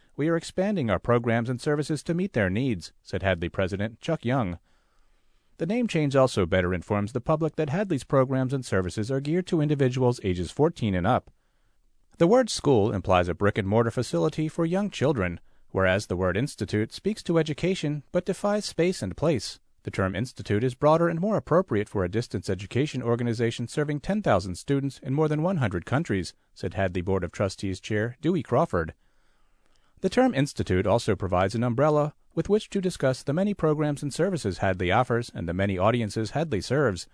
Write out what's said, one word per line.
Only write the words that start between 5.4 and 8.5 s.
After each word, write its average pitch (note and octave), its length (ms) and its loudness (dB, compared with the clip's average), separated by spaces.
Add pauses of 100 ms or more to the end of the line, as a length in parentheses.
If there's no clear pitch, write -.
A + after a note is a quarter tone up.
The E3 80 -4
name A#3 200 0
change D3 300 0
also A#2 300 4
better F2+ 260 2
informs G2+ 400 -2
the B2 80 -4
public D#3 360 -2
that D#3 120 -2
Hadley's F3 360 -2
programs C3 500 2